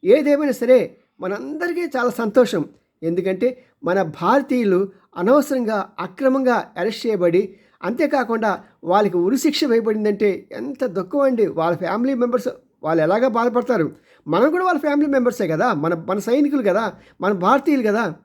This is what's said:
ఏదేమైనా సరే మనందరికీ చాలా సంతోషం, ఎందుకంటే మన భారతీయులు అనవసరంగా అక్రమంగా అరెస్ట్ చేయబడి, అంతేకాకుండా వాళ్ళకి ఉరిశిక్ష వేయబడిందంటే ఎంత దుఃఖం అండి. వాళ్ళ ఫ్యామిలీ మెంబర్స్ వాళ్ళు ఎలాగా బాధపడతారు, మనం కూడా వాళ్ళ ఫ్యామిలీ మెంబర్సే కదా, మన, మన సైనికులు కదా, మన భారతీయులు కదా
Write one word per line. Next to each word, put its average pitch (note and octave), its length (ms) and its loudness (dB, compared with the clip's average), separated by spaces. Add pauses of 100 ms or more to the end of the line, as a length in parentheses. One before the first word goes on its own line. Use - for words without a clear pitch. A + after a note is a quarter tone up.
ఏదేమైనా C#4+ 480 4
సరే A#3 440 2 (240)
మనందరికీ D4 600 -6
చాలా B3+ 300 -2
సంతోషం, A3 540 0 (380)
ఎందుకంటే F#3+ 600 -2 (220)
మన F#3 180 0
భారతీయులు G3+ 880 0 (280)
అనవసరంగా A#3 800 0
అక్రమంగా B3+ 800 -2
అరెస్ట్ G#3+ 300 -4
చేయబడి, F#3 500 0 (260)
అంతేకాకుండా A3+ 840 -2 (200)
వాళ్ళకి F#3 320 2
ఉరిశిక్ష B3+ 480 0
వేయబడిందంటే G#3+ 880 0
ఎంత B3+ 320 -8
దుఃఖం F#3+ 360 -4
అండి. B3 260 2
వాళ్ళ D#3+ 300 -2
ఫ్యామిలీ A3 380 -2
మెంబర్స్ A#3+ 340 0 (340)
వాళ్ళు D#3+ 200 0
ఎలాగా G#3+ 260 2
బాధపడతారు, A#3 680 0 (320)
మనం G3+ 220 4
కూడా F4+ 140 0
వాళ్ళ F4 160 0
ఫ్యామిలీ D4 280 0
మెంబర్సే B3 400 0
కదా, F#3 240 0
మన, E3 360 -2
మన F#3+ 100 -2
సైనికులు C4+ 440 0
కదా, G3+ 320 0 (260)
మన F#3+ 120 0
భారతీయులు C4 500 2
కదా G#3 320 -2 (100)